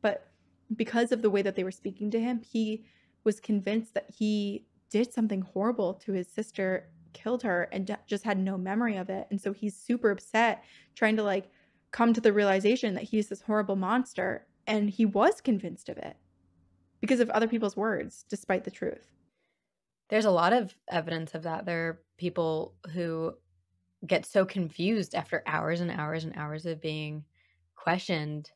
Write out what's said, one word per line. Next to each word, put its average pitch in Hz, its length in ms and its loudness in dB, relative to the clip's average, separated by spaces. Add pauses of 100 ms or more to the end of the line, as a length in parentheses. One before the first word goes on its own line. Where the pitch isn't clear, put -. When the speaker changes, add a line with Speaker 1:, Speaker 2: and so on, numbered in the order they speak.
Speaker 1:
But - 300 -2 (440)
because 233 360 0
of 226 120 0
the 214 80 4
way 196 120 2
that 190 140 -2
they 185 80 -2
were 185 80 -4
speaking 208 400 -6
to 226 80 0
him, 233 200 -2
he 220 460 -4 (380)
was 214 160 0
convinced 214 540 -2
that - 220 -4
he 208 480 -2 (240)
did 240 240 0
something 208 300 0
horrible 196 520 -2
to - 180 -8
his 180 160 -2
sister, 190 600 -4 (240)
killed - 300 -4
her, 180 300 2
and 196 160 -4
d-, 208 60 -4 (120)
just 202 160 -4
had 202 160 0
no 190 180 0
memory 202 400 0
of 185 140 -6
it. 190 200 -6
And 202 100 -2
so 196 120 -4
he's 202 240 -6
super 240 360 2
upset, 220 500 2 (320)
trying 220 220 2
to, 214 80 2
like, 196 260 0 (400)
come 233 220 4
to 226 80 2
the 220 120 8
realization 202 600 4
that 202 100 -6
he's 208 240 0
this - 140 -10
horrible 202 340 0
monster. 190 720 -2 (220)
And 214 200 2
he 208 160 2
was 214 360 4
convinced - 480 -2
of - 100 -10
it - 180 -12 (840)
because 240 180 2
of 240 120 4
other 220 180 2
people's 226 280 -2
words, - 520 -4
despite 190 340 -4
the - 80 -8
truth. - 400 -8 (1000)
Speaker 2:
There's 214 160 2
a 202 40 4
lot 175 220 4
of 226 240 0 (120)
evidence 165 460 -4
of 160 80 -8
that. 165 240 -6
There 165 220 -2
are 165 120 -8 (180)
people 165 560 -2 (180)
who 165 420 -4 (720)
get 180 200 0
so 190 180 4
confused 185 680 -2
after - 320 -4
hours 160 340 -2
and 175 100 -2
hours 160 320 -4
and 160 140 -8
hours 156 300 -8
of 160 160 -8
being 151 420 -6 (500)
questioned 151 800 -4